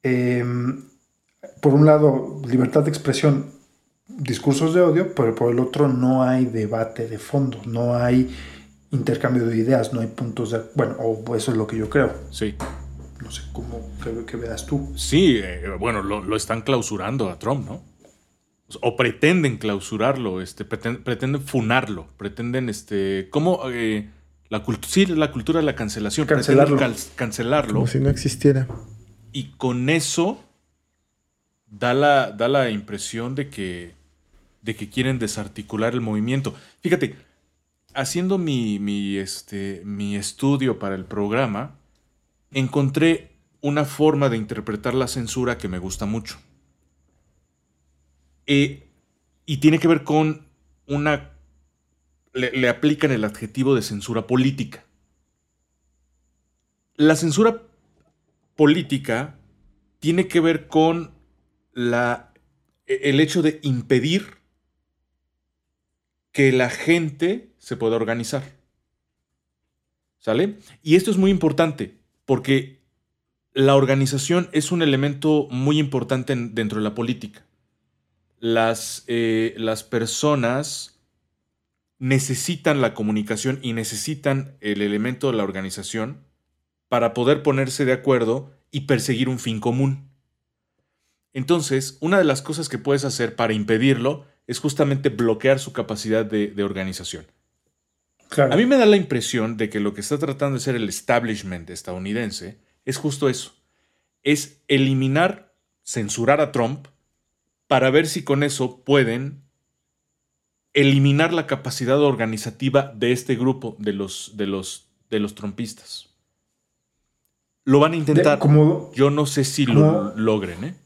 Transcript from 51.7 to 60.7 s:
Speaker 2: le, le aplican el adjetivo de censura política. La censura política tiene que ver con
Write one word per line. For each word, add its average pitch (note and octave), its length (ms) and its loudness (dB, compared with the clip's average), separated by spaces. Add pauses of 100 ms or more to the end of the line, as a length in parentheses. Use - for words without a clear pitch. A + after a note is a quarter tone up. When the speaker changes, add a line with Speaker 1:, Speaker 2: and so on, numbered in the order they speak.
Speaker 2:
le, B2+ 200 -2
le B2+ 160 2
aplican D3 440 2
el G#2+ 120 0
adjetivo A2+ 500 0
de A#2 80 2
censura A2 440 -4
política. B2+ 580 0 (2000)
La D3+ 200 6
censura F3 460 2 (960)
política C#3+ 840 0 (600)
tiene F3 300 0
que F3 120 2
ver D#3+ 280 0
con D#3+ 440 2 (600)